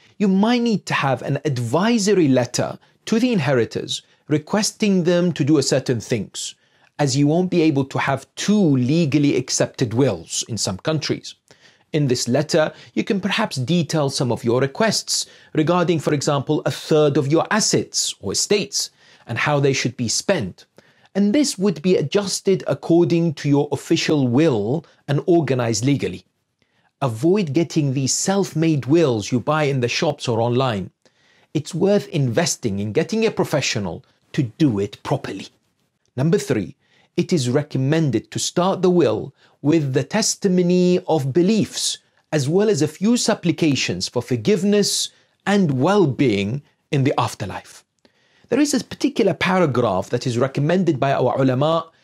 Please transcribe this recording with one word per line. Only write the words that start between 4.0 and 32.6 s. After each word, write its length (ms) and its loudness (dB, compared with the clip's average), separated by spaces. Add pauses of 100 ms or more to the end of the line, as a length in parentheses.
requesting 720 0
them 300 2
to 100 -2
do 140 4
a 60 2
certain 360 0
things, 560 -6 (420)
as 200 0
you 100 4
won't 240 0
be 100 2
able 220 2
to 160 -6
have 360 -4
two 420 2
legally 580 2
accepted 580 -2
wills 540 -2
in 100 -6
some 200 -4
countries. 580 -4 (560)
In 160 0
this 220 0
letter, 420 0 (220)
you 100 -2
can 160 -2
perhaps 380 -4
detail 520 0
some 220 -2
of 140 -4
your 160 2
requests 640 -2 (280)
regarding, 460 2
for 140 -2
example, 520 0
a 60 0
third 460 2
of 100 0
your 240 2
assets 680 -2
or 100 -6
estates 600 -2 (360)
and 100 -6
how 220 0
they 140 2
should 240 -4
be 100 -4
spent. 580 -4 (480)
And 220 2
this 220 0
would 240 0
be 160 4
adjusted 680 0
according 680 2
to 140 -4
your 220 2
official 580 0
will 560 2 (240)
and 160 0
organized 600 2
legally. 400 -2 (760)
Avoid 520 0
getting 400 0
these 200 -2
self-made 720 0
wills 460 2
you 80 0
buy 240 -2
in 180 -2
the 60 0
shops 400 -4
or 140 0
online. 480 -2 (640)
It's 220 -6
worth 320 0
investing 720 -2